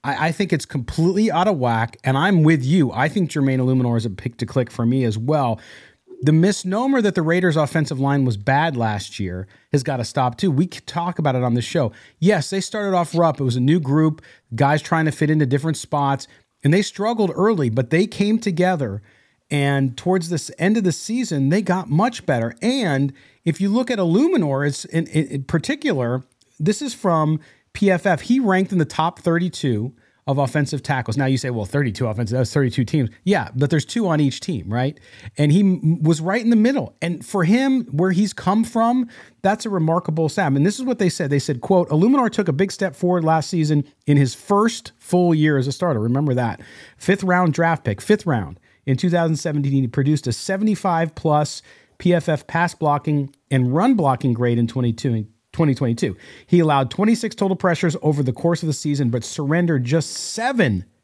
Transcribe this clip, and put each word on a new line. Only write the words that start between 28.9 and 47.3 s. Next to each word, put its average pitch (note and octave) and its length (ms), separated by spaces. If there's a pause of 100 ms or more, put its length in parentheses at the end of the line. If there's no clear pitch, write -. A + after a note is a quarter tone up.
thirty-two D3+ 720 (340)
of C#3 100
offensive C#3+ 460
tackles. B2+ 340
Now C3+ 80
you C3 120
say, B2+ 120
"Well, A2 160
thirty-two B2+ 400
offensive, A2 320
that's B2+ 160
thirty-two C3 300
teams." C3 260 (140)
Yeah, F#3 320
but C3+ 140
there's D3+ 160
two A3+ 220
on D#3 120
each C#3 220
team, G2+ 300
right? B2+ 280 (380)
And D3 140
he F#3+ 100
m-, E3+ 420
was D#3 180
right F#3+ 200
in A3+ 80
the A#3+ 60
middle. A3 460
And F3 240
for F#3+ 180
him, B3 420
where F#3 260
he's F#3+ 220
come G#3+ 300
from, A#3 440 (340)
that's G#3 240
a A3 40
remarkable E3 600
stat. E3 220
And C#3 140
this G3+ 120
is B3+ 80
what B3 140
they F#3+ 100
said. D3 200
They C#3+ 100
said, C3 220
quote, F3+ 280
"Illuminor A3+ 400
took G3 180
a D3+ 60
big F#3+ 180
step F3+ 240
forward F3 280
last D#3+ 260
season D3+ 340 (220)
in C#3+ 120
his C3+ 180
first G#3+ 640
full F3+ 340
year D3+ 240
as C3 100
a C#3 40
starter." D3 280
Remember B2+ 340
that. B2 280 (360)
Fifth F#3+ 260
round F3+ 300